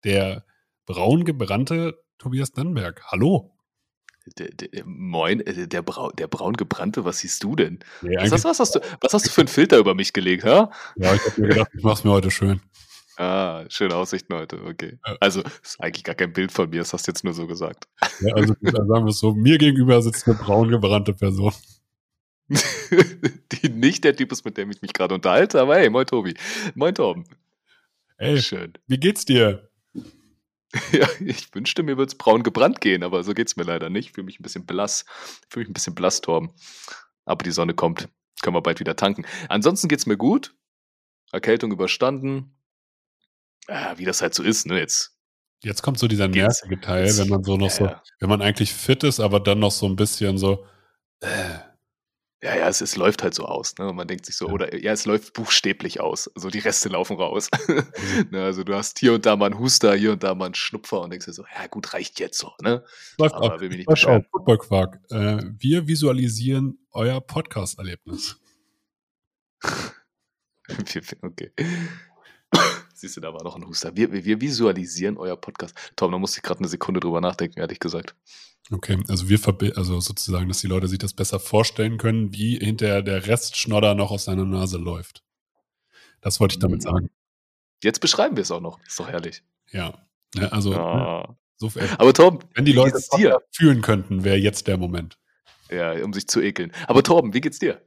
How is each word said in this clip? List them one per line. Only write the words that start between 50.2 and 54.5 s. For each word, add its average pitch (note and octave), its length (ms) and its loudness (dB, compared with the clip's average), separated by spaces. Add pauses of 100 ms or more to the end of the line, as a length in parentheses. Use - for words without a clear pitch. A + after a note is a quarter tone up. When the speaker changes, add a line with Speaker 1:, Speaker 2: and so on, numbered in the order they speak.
Speaker 1:
so, G2 300 0 (540)
äh. F2+ 400 -6 (800)
Speaker 2:
Ja, - 160 -4
ja, E2 120 2
es, G2 120 0
es - 140 -6
läuft G2 300 2
halt F2 100 -2
so - 120 -6
aus, - 320 -6
ne? G2 100 -6
Und F2+ 80 -8
man F2+ 100 -8
denkt F#2 180 -10
sich - 120 -10
so, F2 100 -6
Speaker 1:
Ja. - 60 -4